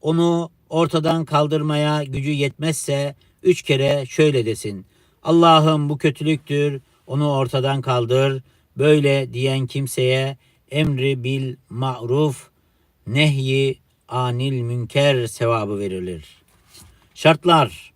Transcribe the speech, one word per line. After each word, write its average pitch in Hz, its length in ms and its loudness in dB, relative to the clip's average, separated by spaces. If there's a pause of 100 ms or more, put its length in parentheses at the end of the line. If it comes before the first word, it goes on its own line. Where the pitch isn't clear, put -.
onu 170 480 0 (200)
ortadan 160 560 0
kaldırmaya 151 800 0
gücü 139 280 -4
yetmezse 143 840 -4 (280)
üç 180 180 2
kere 139 440 0
şöyle 139 400 2
desin: 101 400 -6 (380)
"Allah'ım 160 680 4
bu 147 80 -4
kötülüktür, 147 840 -2 (260)
onu 147 240 -2
ortadan 135 500 -2
kaldır." 131 640 0 (340)
Böyle 139 560 2
diyen 131 340 -2
kimseye 131 680 -2 (340)
emri 139 520 -2
bil 131 320 -4 (140)
ma'ruf, 127 800 -2 (580)
nehyi 135 720 0 (280)
anil 127 540 -4
münker 123 680 0
sevabı 110 520 -2
verilir. 92 460 -8 (880)
Şartlar. 156 800 2